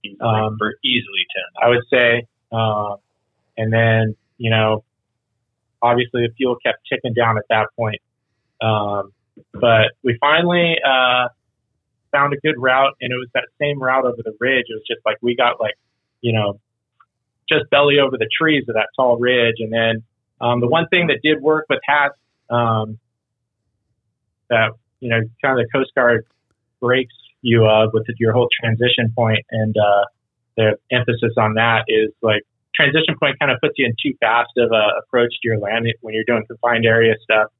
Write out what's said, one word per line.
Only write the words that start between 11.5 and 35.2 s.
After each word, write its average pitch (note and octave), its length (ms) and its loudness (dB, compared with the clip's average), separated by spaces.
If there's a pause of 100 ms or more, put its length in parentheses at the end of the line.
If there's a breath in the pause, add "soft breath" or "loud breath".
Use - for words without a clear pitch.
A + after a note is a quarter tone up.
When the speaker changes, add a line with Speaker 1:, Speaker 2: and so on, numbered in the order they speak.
Speaker 2:
found C#3+ 220 0
a C#3 40 -6
good D3+ 220 -2
route, C3 420 2
and B2 100 -8
it B2+ 40 -4
was B2+ 180 -10
that B2+ 120 -4 (140)
same D3 220 -4
route C3 240 0
over A#2+ 180 -4
the G#2+ 160 -10
ridge. B2+ 300 -2
It A2+ 60 -10
was A2 120 -14
just, A2+ 200 -8
like, G#2+ 160 -2
we A#2+ 120 0
got, A#2+ 240 0
like, G#2+ 140 -4 (480)
you A#2+ 120 -2
know, G#2 260 -2 (920)
just D3+ 220 0
belly C#3+ 280 4
over C3 160 0
the A2 160 -4
trees D#3 380 0
of A2 60 -4
that G#2+ 200 -2
tall B2 220 2
ridge. A#2+ 400 2
And A2+ 160 -6
then, A2+ 300 0 (360)
um, A#2+ 200 0
the A#2+ 80 0
one D#3+ 220 0
thing F3 180 0
that C#3+ 160 -2
did D3+ 180 0
work D#3 260 0
with C3+ 160 -2
hats, C#3+ 320 0 (360)
um, A2 480 -2 (1500)
that, A2+ 220 0 (260)
you B2 100 -8
know, A2+ 120 0 (220)
kind C3 160 0
of A#2 60 -2
the A#2 120 -14
Coast C3 180 -4
Guard A#2+ 300 2 (540)
breaks B2+ 360 -2 (260)
you A#2 260 4
of A2 260 4
with A2 140 -2 (100)
your A2+ 160 0
whole A#2+ 140 2 (120)
transition A#2 560 0
point, A2 360 0
and, G#2+ 260 -2
uh, G2+ 280 4 (520)
the G#2+ 200 2 (120)
emphasis A#2+ 480 0
on A2 160 2
that A2+ 340 2
is, A2 220 2 (140)
like, G#2+ 180 0 (320)
transition D3+ 460 0
point C#3 200 0
kind C#3 120 0
of A#2 100 -2
puts D3 160 -2
you C3+ 80 0
in A#2 160 -2
too C3+ 180 -4
fast A#2 380 0
of A#2 140 2
a G#2+ 260 2
approach A#2+ 320 0